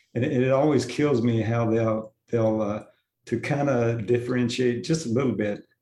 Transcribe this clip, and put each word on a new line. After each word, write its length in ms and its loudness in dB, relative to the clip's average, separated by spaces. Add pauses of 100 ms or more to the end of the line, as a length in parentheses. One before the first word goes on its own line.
(140)
And 100 -2
it, 80 -2
it 180 2
always 360 2
kills 360 0
me 200 2
how 280 0
they'll, 440 0 (160)
they'll, 320 2
uh, 220 -6 (420)
to 120 -2
kinda 640 0
differentiate 800 0
just 240 -2
a 40 -4
little 220 0
bit. 300 -4 (200)